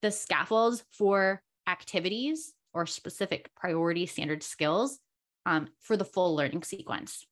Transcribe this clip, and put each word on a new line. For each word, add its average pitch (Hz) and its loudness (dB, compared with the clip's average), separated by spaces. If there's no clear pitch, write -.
the 214 2
scaffolds 220 2
for 196 2
activities 208 -4
or 170 -2
specific - -6
priority 170 0
standard 151 -4
skills, 196 0
um, 156 2
for - 0
the 190 0
full 180 2
learning 147 0
sequence. - -10